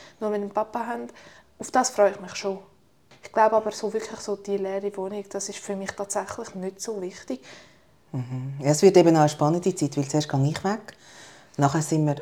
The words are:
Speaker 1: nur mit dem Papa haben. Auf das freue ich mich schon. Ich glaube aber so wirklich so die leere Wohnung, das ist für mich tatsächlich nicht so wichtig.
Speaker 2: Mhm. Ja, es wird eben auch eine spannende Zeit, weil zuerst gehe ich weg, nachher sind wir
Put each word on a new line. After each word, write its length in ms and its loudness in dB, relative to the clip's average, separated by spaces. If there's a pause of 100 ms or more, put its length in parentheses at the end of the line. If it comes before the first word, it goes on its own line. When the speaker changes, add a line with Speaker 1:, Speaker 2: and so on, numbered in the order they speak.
(200)
Speaker 1:
nur 100 -2
mit 120 -2
dem 80 -8
Papa 360 -4
haben. 220 -8 (500)
Auf 120 -12
das 200 2
freue 220 4
ich 80 -12
mich 160 -14
schon. 220 -6 (640)
Ich 100 -20
glaube 240 4
aber 160 0
so 200 -6
wirklich 280 -6
so 160 -6
die 220 -4
leere 380 -4
Wohnung, 340 -6
das 180 -6
ist 100 -12
für 180 -8
mich 160 -8
tatsächlich 640 -8
nicht 240 -8
so 200 -8
wichtig. 400 -10 (720)
Speaker 2:
Mhm. 480 -8
Ja, 100 2
es 120 2
wird 140 10
eben 200 10
auch 40 6
eine 80 8
spannende 460 0
Zeit, 220 -2
weil 120 0
zuerst 200 0
gehe 200 2
ich 160 -4
weg, 320 -4 (600)
nachher 260 2
sind 240 0
wir 160 0